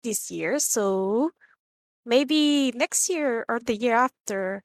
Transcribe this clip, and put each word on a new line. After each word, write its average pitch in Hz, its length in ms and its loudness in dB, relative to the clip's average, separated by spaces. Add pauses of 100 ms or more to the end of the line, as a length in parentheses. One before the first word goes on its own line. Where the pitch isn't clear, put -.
this 214 280 -6
year, 175 280 -2
so 202 720 0 (720)
maybe 285 720 2
next - 340 -2
year 285 400 0
or 233 100 0
the 233 160 -2
year 226 200 2
after 196 680 -2